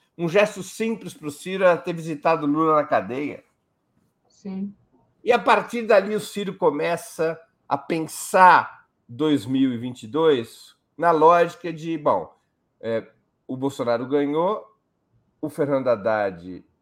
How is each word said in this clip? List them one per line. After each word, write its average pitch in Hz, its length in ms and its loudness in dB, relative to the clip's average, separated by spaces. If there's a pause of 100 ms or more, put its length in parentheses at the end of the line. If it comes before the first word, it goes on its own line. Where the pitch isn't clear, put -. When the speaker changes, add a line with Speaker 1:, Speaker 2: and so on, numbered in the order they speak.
(160)
Speaker 1:
Um 170 120 -4
gesto 196 340 2
simples 220 500 -8
pro 151 180 -10
Ciro 185 340 -6
era 175 120 6
ter 175 160 -8
visitado 160 540 -2
o - 20 0
Lula 156 280 2
na 147 80 2
cadeia. 123 580 -4 (840)
Speaker 2:
Sim. 196 440 -12 (500)
Speaker 1:
E 226 100 0
a 233 60 4
partir 233 440 0
dali 214 320 2
o 202 60 -2
Ciro 196 340 -8
começa 165 840 -4 (260)
a 143 120 -2
pensar 165 1080 4 (220)
dois 120 380 0
mil 131 260 0
e 117 60 -6
vinte 123 240 -12
e 113 40 -16
dois 135 720 0 (220)
na 170 140 2
lógica 165 600 4
de, 160 240 -8
bom, 127 400 -2 (420)
é, 113 320 -6 (360)
o 131 100 -8
Bolsonaro 127 500 -4
ganhou, 147 600 -2 (760)
o 151 80 -8
Fernando 139 400 -2
Haddad 98 760 -2 (200)